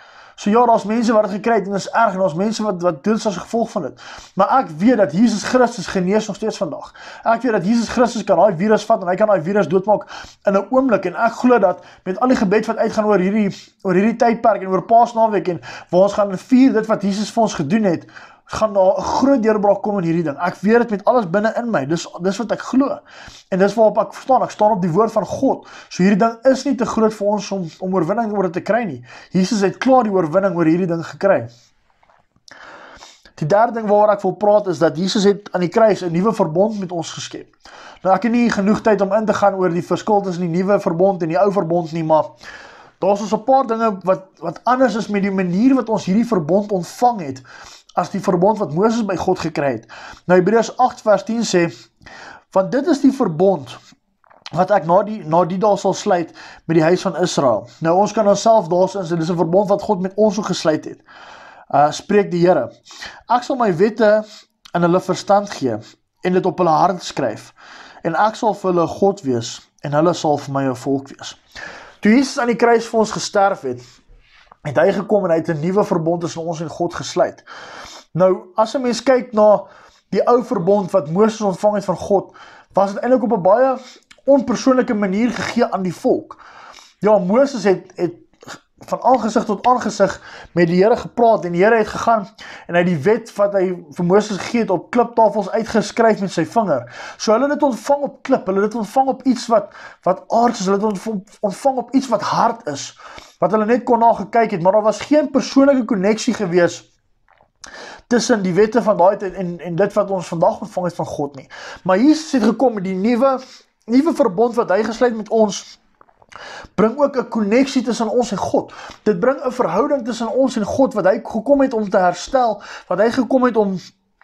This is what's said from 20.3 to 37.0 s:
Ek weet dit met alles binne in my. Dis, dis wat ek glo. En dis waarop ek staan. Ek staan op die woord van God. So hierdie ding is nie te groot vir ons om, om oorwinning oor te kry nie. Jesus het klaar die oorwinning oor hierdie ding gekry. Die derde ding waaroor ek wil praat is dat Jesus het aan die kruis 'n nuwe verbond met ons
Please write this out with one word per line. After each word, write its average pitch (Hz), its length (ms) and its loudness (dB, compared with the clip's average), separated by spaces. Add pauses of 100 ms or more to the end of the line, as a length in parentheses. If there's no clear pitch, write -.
Ek 180 160 -4
weet 220 240 2
dit 240 120 0
met 196 140 -6
alles 226 260 0
binne 208 260 0
in 240 140 -6
my. 143 160 -2
Dis, 165 220 -4 (120)
dis 185 160 -2
wat 214 160 -6
ek 170 80 -6
glo. 262 380 -2 (500)
En 190 100 -2
dis 202 160 2
waarop 214 240 4
ek - 140 -2
staan. 247 300 0
Ek 165 80 -4
staan 208 200 2
op 202 120 0
die 185 80 0
woord 214 220 2
van 202 140 -2
God. - 420 -2 (200)
So - 140 -2
hierdie 196 160 4
ding 226 240 0
is 269 220 2
nie 277 100 0
te 220 120 -2
groot 220 280 0
vir 202 120 -4
ons 208 260 -2
om, 185 160 -6 (100)
om 185 160 -6
oorwinning 202 380 -2
oor 190 180 -2
te 175 100 -6
kry 208 240 -2
nie. 127 200 -10 (260)
Jesus 190 300 0
het 190 180 0
klaar 254 240 4
die 214 100 -2
oorwinning 185 440 0
oor 170 80 2
hierdie 170 220 2
ding 165 180 -4
gekry. 165 420 0 (1900)
Die 156 120 -8
derde 214 260 2
ding 226 140 -6
waaroor 208 260 4
ek 202 100 -2
wil 185 100 -2
praat 208 340 2
is 165 120 -4
dat 151 180 2
Jesus 185 280 -2
het 202 280 0
aan 180 80 -2
die 175 80 -2
kruis 214 340 2
'n 175 100 -4
nuwe 190 200 0
verbond 196 480 -2
met 175 120 -8
ons 165 180 -8